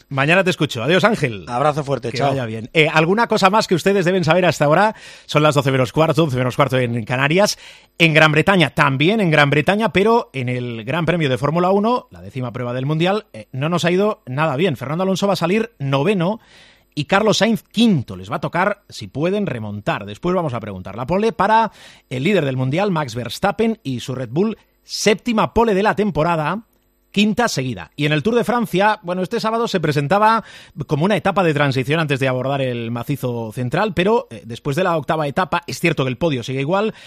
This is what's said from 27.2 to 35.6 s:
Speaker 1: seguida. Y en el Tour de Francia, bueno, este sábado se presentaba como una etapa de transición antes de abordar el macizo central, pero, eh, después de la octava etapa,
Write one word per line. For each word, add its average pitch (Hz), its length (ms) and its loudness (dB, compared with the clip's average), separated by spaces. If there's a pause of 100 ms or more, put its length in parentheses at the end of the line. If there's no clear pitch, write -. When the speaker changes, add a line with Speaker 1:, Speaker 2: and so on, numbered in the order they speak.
Speaker 1:
seguida. 123 480 -6
Y 147 100 -2
en 147 60 0
el 151 120 2
Tour 226 120 0
de 233 80 2
Francia, 208 600 0
bueno, 180 180 -4
este 208 180 -4
sábado 226 280 -2
se 190 120 -2
presentaba 170 640 2 (440)
como 151 180 0
una 208 100 2
etapa 190 280 0
de 165 100 2
transición 139 460 0
antes 143 200 -2
de 131 80 0
abordar 131 340 -2
el 120 300 -4
macizo 120 600 -6
central, 156 400 -2
pero, 208 380 0
eh, 110 140 -12
después 120 300 -8
de 165 80 0
la 170 140 0
octava 156 300 -2
etapa, 175 400 -2